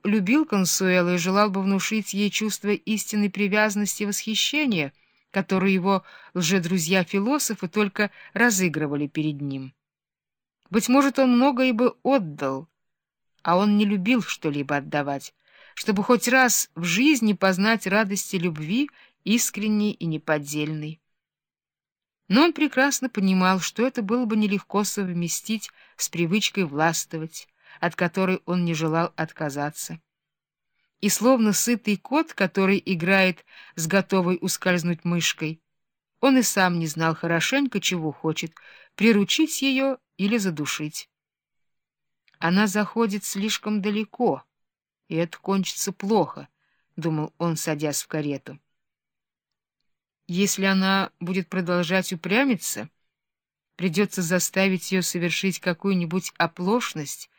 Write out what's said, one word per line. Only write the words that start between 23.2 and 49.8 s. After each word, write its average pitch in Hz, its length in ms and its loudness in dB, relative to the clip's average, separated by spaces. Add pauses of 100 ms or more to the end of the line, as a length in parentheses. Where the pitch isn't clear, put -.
что 214 260 -2
это 262 160 -4
было 233 220 0
бы 208 120 0
нелегко 208 480 0
совместить 185 840 -6 (260)
с - 120 -6
привычкой 180 560 -2
властвовать, 160 840 -4 (320)
от 170 140 -2
которой 185 520 -2
он 180 180 0
не 170 100 -2
желал 160 420 0
отказаться. 151 840 -8 (1000)
И 208 80 0
словно 226 440 4
сытый 214 440 0
кот, 311 360 -2
который 190 520 0
играет 185 600 2 (320)
с 165 100 -6
готовой 185 540 2
ускользнуть 175 640 -2
мышкой, 160 560 -2 (600)
он 262 180 6
и 247 40 6
сам 185 360 2
не 165 80 -2
знал 160 280 -2
хорошенько, 185 640 -2
чего 160 300 -4
хочет — 156 420 -6 (420)
приручить 226 680 2
ее 269 360 0 (180)
или 202 220 0
задушить. 151 720 -6 (1300)
"Она 185 280 2
заходит 208 580 -2
слишком 208 580 -4
далеко, 208 600 -2 (640)
и 170 60 -8
это 165 240 -4
кончится 196 540 -4
плохо", 190 560 -2 (480)
думал 156 420 -2
он, 170 180 -2
садясь 151 460 -4
в - 60 -20
карету. 143 500 -6 (1700)